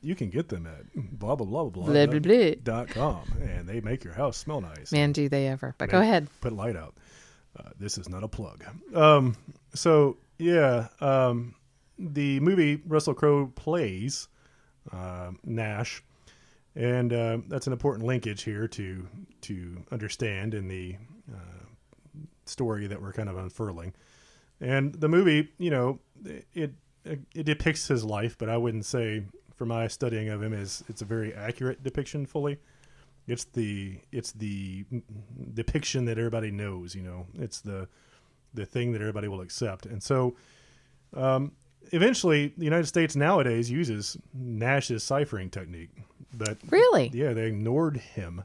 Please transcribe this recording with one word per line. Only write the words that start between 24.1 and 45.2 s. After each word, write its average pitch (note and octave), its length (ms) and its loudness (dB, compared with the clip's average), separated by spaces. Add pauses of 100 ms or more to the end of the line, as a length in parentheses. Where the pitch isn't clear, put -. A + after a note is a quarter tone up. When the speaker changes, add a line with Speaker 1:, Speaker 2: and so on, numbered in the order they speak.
Speaker 1:
And C3+ 340 0
the D#3 140 2
movie, D#3+ 480 6
you F3 120 -2
know, C3 300 2 (240)
it, - 500 -8 (300)
it, D#3 160 -8 (140)
it D#3+ 100 -6
depicts D3+ 460 0
his A#2+ 160 2
life, G#2+ 320 -2
but A2 120 -6
I A2+ 80 0
wouldn't A2 280 -2
say, A2 380 -2 (320)
for B2 100 -6
my A2+ 220 0
studying A2 420 -2
of G#2 120 -4
him, A2 120 -4
is G2 340 -8
it's G#2+ 140 -12
a G#2+ 40 -8
very A2 280 -4
accurate A#2+ 500 -6
depiction C#3 420 -4
fully. C#3+ 320 -4 (680)
It's A#2+ 160 -6
the, G2 560 -4 (140)
it's A#2+ 180 -8
the G2 540 -6 (680)
depiction B2 520 -2
that A2+ 120 -2
everybody A2+ 340 -2
knows, G2 440 -8
you F#2+ 60 -8
know. F2+ 240 -10 (120)
It's - 240 -8
the, F#2+ 260 -8 (640)
the G2+ 120 -6
thing A#2+ 280 -2
that G#2+ 80 -4
everybody G#2 260 -4
will G2 140 -6
accept. F#2+ 440 -6
And G#2 160 -8
so, B2+ 340 2 (800)
um, C3+ 380 2 (400)
eventually, E3 680 4
the F3 80 -6
United D#3+ 220 2
States D#3+ 280 2
nowadays C3+ 540 4
uses B2 460 -2 (180)
Nash's B2+ 680 -2
ciphering C3+ 460 -2